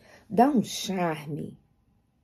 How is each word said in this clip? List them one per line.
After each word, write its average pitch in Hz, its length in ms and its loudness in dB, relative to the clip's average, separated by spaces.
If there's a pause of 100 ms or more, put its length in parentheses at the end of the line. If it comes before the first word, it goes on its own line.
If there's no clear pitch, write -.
(300)
dá 220 200 6
um 254 120 4
charme, 156 960 -6 (680)